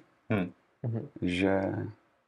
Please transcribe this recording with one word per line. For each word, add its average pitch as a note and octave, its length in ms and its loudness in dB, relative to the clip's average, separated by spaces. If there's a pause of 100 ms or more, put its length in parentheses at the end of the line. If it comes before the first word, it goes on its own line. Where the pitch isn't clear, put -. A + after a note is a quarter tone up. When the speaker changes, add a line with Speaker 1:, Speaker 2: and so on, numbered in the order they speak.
(300)
Speaker 1:
Hmm. F#2+ 220 0 (320)
Speaker 2:
Mhm. A2+ 240 -4 (140)
Speaker 3:
Že, F#2+ 520 2 (540)